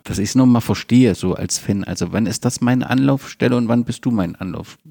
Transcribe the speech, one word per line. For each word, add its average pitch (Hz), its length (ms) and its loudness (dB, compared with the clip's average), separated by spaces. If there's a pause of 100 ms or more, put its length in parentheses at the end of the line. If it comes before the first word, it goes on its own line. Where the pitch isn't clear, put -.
Dass - 140 -6
ich's 101 160 -4
noch 131 140 6
mal 120 140 4
verstehe, 117 520 4
so 90 220 -2
als - 240 -6
Fan. 101 240 -2
Also 87 280 -6
wann 101 140 0
ist - 180 -6
das 123 160 -2
meine 123 300 0
Anlaufstelle 131 640 0
und 120 120 0
wann 117 160 2
bist - 200 -8
du 127 60 0
mein 92 260 -2
Anlauf-, 80 440 -12 (120)